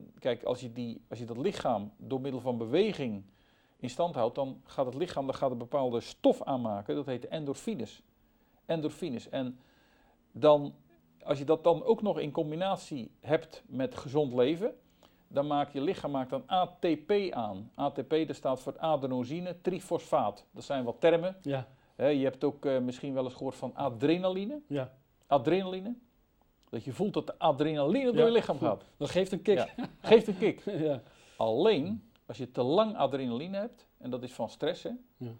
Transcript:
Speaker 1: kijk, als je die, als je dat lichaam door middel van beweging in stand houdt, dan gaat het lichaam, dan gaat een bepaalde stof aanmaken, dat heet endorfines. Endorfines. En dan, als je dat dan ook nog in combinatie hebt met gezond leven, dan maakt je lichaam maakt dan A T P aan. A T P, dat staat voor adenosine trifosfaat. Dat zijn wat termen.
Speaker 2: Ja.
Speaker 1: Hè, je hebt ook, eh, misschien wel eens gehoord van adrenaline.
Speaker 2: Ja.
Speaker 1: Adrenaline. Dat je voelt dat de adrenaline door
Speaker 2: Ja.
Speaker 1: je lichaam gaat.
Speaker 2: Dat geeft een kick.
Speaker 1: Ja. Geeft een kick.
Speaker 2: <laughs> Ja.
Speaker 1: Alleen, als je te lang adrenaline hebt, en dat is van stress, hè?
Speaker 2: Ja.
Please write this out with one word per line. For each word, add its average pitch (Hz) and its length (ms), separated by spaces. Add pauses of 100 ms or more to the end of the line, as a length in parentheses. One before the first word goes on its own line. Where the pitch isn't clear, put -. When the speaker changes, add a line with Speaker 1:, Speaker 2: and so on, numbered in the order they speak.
(200)
Speaker 1:
kijk, 123 240
als 123 180
je 120 120
die, 120 360
als 113 100
je 120 60
dat 113 120
lichaam 120 600
door 127 240
middel 131 200
van 123 160
beweging 123 680 (560)
in 127 100
stand 170 260
houdt, 123 200
dan 135 280
gaat - 220
het 123 100
lichaam, 139 300
dan 131 100
gaat 135 160
een 120 60
bepaalde 120 420
stof - 440
aanmaken, 117 520
dat 147 100
heet 123 220
endorfines. 151 760 (640)
Endorfines. 151 640
En 127 300 (720)
dan, 143 420 (500)
als 143 140
je 139 80
dat 156 180
dan 165 200
ook 220 180
nog 185 180
in 156 120
combinatie 160 880
hebt - 480
met 127 280
gezond 139 380
leven, 165 420 (520)
dan 143 200
maakt 143 260
je 139 80
lichaam 160 300
maakt 131 180
dan 131 220
A 185 140 (140)
T 156 260
P - 60 (200)
aan. 104 480
A 139 120
T 139 160
P, - 20 (180)
dat 143 80
staat 131 240
voor - 200
adenosine 151 840
trifosfaat. 170 920
Dat - 120
zijn 135 200
wat 117 160
termen. 170 420
Speaker 2:
Ja. 135 260 (280)
Speaker 1:
Hè, 127 120
je 139 160
hebt 131 200
ook, 143 220
eh, 135 140
misschien 123 340
wel 131 100
eens 127 100
gehoord 135 220
van - 200
adrenaline. 180 920
Speaker 2:
Ja. 139 260 (340)
Speaker 1:
Adrenaline. 185 680 (760)
Dat 113 140
je 135 100
voelt 190 200
dat 160 140
de - 120
adrenaline 156 720
door 214 100
Speaker 2:
Ja. 233 40
Speaker 1:
je 233 60
lichaam 196 280
gaat. 160 240 (140)
Speaker 2:
Dat 190 120
geeft 185 220
een 170 100
kick. 196 160
Speaker 1:
Ja. 113 100 (340)
Geeft 214 260
een 190 100
kick. 196 240 (120)
Speaker 2:
<laughs> 156 140
Ja. 135 140 (360)
Speaker 1:
Alleen, 160 640 (220)
als - 120
je 123 140
te 139 120
lang 208 320
adrenaline 135 640
hebt, - 300 (100)
en 127 120
dat 123 140
is 120 100
van 113 160
stress, 170 340
hè? 208 60 (280)
Speaker 2:
Ja. 120 220